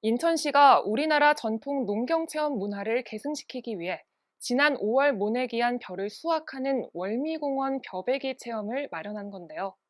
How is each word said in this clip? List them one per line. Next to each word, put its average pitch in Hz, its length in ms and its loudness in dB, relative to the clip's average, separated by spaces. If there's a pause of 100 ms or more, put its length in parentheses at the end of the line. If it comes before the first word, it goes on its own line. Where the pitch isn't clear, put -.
인천시가 285 760 6
우리나라 294 540 4
전통 240 520 -4
농경체험 294 720 -2
문화를 208 460 -2
계승시키기 240 720 -8
위해 170 240 -6 (380)
지난 277 400 2
오월 269 320 2
모내기한 233 680 0
벼를 196 320 -6
수확하는 277 840 -4
월미공원 269 880 -4
벼베기 262 560 -4
체험을 233 520 -6
마련한 208 400 -8
건데요. 180 460 -10 (120)